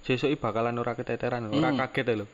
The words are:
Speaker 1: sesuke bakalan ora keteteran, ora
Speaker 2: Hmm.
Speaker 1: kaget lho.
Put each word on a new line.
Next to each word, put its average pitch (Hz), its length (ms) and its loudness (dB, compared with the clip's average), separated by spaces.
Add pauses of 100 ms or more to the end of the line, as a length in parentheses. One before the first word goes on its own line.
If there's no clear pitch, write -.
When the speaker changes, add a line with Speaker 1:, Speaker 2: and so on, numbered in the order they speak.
Speaker 1:
sesuke 135 340 2
bakalan 117 420 0
ora 120 160 -2
keteteran, 120 560 -2
ora - 220 2
Speaker 2:
Hmm. - 80 2
Speaker 1:
kaget 131 380 0
lho. 104 180 -4